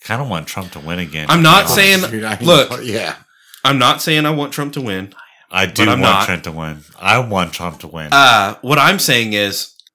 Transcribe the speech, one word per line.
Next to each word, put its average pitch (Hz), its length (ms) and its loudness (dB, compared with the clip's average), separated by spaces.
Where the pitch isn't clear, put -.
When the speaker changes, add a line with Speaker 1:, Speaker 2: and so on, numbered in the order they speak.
Speaker 1:
I - 40 -18
kinda 117 180 -4
want 82 220 -6
Trump 92 260 -10
to - 60 -16
win 82 200 -8
again. 78 300 -8
Speaker 2:
I'm 160 140 4
not 175 260 6
Speaker 1:
No. - 60 0
Speaker 2:
saying, 196 260 4
Speaker 3:
Dude, 107 120 -6
I 107 180 -4
Speaker 2:
look, 123 420 2
Speaker 3:
yeah. 104 320 -6
Speaker 2:
I'm 135 160 2
not 135 200 2
saying 151 280 0
I - 20 0
want 143 240 -4
Trump 143 200 -8
to 143 80 -8
win. 95 300 -8
Speaker 1:
I 92 160 0
do 104 220 0
Speaker 2:
but 117 60 2
I'm - 60 0
Speaker 1:
want 110 200 4
Speaker 2:
not. 101 80 0
Speaker 1:
Trump 90 160 -4
to 87 80 -10
win. 78 320 -10
I 101 180 2
want 101 340 -2
Trump 87 280 -10
to 82 80 -18
win. 78 240 -12
Speaker 2:
Uh, 113 500 4
what 139 160 0
I'm 170 220 2
saying 117 340 0
is 101 400 -4